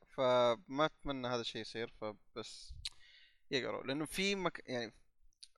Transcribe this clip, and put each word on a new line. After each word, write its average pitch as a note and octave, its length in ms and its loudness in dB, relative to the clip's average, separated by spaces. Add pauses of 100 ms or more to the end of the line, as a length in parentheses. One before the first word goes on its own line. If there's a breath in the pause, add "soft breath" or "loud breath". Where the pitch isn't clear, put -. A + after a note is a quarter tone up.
فما B2 800 4
أتمنى C3+ 420 -4
هذا B2 140 2
الشيء A2+ 200 -6
يصير، A2+ 400 -6
فبس - 720 -10 (800 loud breath)
يقرأوا. A2+ 320 -2
لأنه C#3+ 220 -2
في G3 300 0
مك-، F3+ 340 -2
يعني، A#2+ 240 -4 (640)